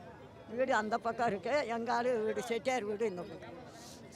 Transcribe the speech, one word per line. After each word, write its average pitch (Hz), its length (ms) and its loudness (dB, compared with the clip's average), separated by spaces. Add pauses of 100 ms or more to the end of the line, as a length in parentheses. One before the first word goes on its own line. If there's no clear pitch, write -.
(480)
வீடு 247 260 2
அந்த 214 240 4
பக்கம் 233 280 2
இருக்கு, 233 400 2
எங்க 233 260 0
ஆளு 240 260 4
வீடு 214 240 0
செட்டியார் 233 420 0
வீடு 214 260 0
இந்த 180 120 -4
பக்கம். - 400 -10 (540)